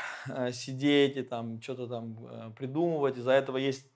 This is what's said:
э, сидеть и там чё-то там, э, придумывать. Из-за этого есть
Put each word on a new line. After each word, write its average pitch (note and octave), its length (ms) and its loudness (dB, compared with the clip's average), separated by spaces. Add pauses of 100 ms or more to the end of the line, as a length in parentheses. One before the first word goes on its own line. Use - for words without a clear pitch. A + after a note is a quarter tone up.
(300)
э, B2 220 -2
сидеть C3+ 680 4
и B2+ 60 -2
там A#2 360 -8
чё-то B2 280 -8
там, A2+ 400 -10
э, A2+ 300 -14
придумывать. C#3 600 0
Из-за B2 160 2
этого C3+ 240 4
есть C3+ 380 0